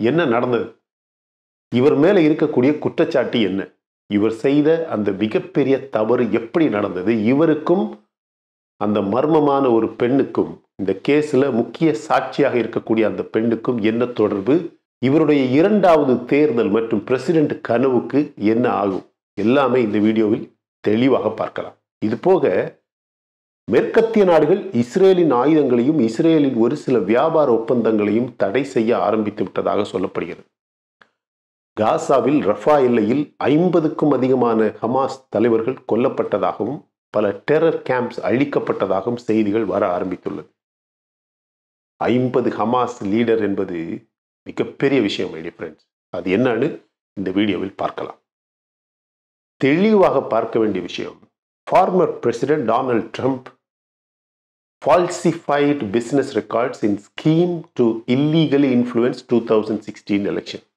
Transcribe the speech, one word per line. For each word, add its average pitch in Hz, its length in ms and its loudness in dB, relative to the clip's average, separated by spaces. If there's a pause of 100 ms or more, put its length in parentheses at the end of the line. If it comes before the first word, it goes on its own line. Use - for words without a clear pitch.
என்ன 156 220 2
நடந்தது? 120 560 -2 (920)
இவர் 131 200 4
மேல 175 240 4
இருக்கக்கூடிய 151 600 2
குற்றச்சாட்டு 135 600 -2
என்ன? 95 260 -2 (460)
இவர் 104 180 2
செய்த 147 580 0
அந்த 107 220 -2
மிகப்பெரிய 127 760 -2
தவறு 113 420 0
எப்படி 151 380 0
நடந்தது? 101 540 -2
இவருக்கும் 156 760 0 (800)
அந்த 104 220 0
மர்மமான 139 720 2
ஒரு 113 220 0
பெண்ணுக்கும், 123 680 -2 (140)
இந்த 98 320 -4
கேஸ்ல 143 440 2
முக்கிய 131 420 0
சாட்சியாக 131 640 -2
இருக்கக்கூடிய 110 480 -2
அந்த 95 180 -4
பெண்ணுக்கும் 113 540 -2
என்ன 113 280 -2
தொடர்பு? 107 720 -2 (200)
இவருடைய 147 440 2
இரண்டாவது 156 840 2
தேர்தல் 120 440 2
மற்றும் 110 360 -2
பிரசிடென்ட் 131 560 0
கனவுக்கு 131 760 0
என்ன 113 340 0
ஆகும்? 98 360 -2 (280)
எல்லாமே 127 480 2
இந்த 107 180 -2
வீடியோவில் 110 560 0 (240)
தெளிவாக 127 500 0
பார்க்கலாம். - 460 -8 (240)
இது 110 180 -4
போக, 139 580 0 (960)
மேற்கத்திய 220 540 2
நாடுகள் 160 460 2
இஸ்ரேலின் 175 600 2
ஆயுதங்களையும் 139 680 2
இஸ்ரேலின் 143 560 2
ஒரு 120 200 2
சில 135 220 -2
வியாபார 131 560 2
ஒப்பந்தங்களையும் 113 840 0
தடை 139 280 -2
செய்ய 117 340 0
ஆரம்பித்து 104 460 -2
விட்டதாக 95 380 -2
சொல்லப்படுகிறது. 95 640 -8 (1300)
காசாவில் 135 680 2
ரஃபா 143 380 2
எல்லையில் 123 540 0
ஐம்பதுக்கும் 156 720 0
அதிகமான 123 540 2
ஹமாஸ் 123 640 -4
தலைவர்கள் 113 480 0 (140)
கொல்லப்பட்டதாகவும் 110 960 -2 (200)
பல 104 420 -2
டெரர் 156 300 2
கேம்ப்ஸ் 123 400 -4
அழிக்கப்பட்டதாகவும் 117 920 -2
செய்திகள் 110 500 -2
வர 92 340 -2
ஆரம்பித்துள்ளது. 92 500 -8 (1500)
ஐம்பது 123 540 0
ஹமாஸ் 117 540 -2
லீடர் 113 360 0
என்பது 98 640 -6 (380)
மிகப்பெரிய 135 580 -2
விஷயம், 98 300 -4
my 80 100 -14
dear 85 160 -12
friends. 78 200 -14 (320)
அது 92 280 -2
என்னன்னு 127 440 -2 (320)
இந்த 95 180 -6
வீடியோவில் 95 440 -2
பார்க்கலாம். - 420 -8 (1400)
தெளிவாக 160 640 2
பார்க்க 113 380 -2
வேண்டிய 104 220 0
விஷயம், - 380 -12 (520)
former 180 360 4 (140)
president 131 440 0
Donald 120 520 0
Trump 127 280 -4 (1400)
falsified 147 920 0 (120)
business 127 420 0
records 117 500 -4
in 104 160 0
scheme 165 640 0 (120)
to 123 120 0
illegally 143 880 2
influence 120 440 0 (140)
two 117 80 4
thousand 107 400 0
sixteen - 460 -6
election. - 380 -8 (140)